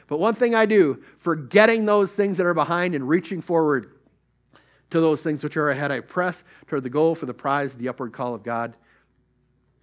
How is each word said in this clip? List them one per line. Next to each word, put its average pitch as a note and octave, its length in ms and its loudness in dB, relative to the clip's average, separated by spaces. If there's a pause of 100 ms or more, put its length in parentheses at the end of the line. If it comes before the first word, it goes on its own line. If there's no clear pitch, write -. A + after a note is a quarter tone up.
but D3 120 -4
one G#3 140 2
thing A#3 220 0
I A3 100 4
do, F#3+ 380 4 (160)
forgetting G3+ 680 2
those G#3 260 2
things G3+ 280 -2
that F3+ 80 2
are F3 80 2
behind E3+ 400 0
and C3+ 120 -4
reaching F3 360 0
forward D3+ 480 0 (1000)
to E3+ 100 -2
those D#3+ 220 2
things D3+ 240 -4
which D3 140 -4
are D3+ 100 0
ahead, C#3 220 -2
I C3 100 -4
press F3+ 420 -6 (240)
toward C#3 180 -4
the B2+ 40 -6
goal D#3 260 2
for D#3+ 120 -8
the B2 80 -8
prize C#3 400 -4
of B2 60 -20
the B2 100 -6
upward B2 240 -10
call B2 200 -6
of G#2 80 -12
God A#2 360 -6 (1040)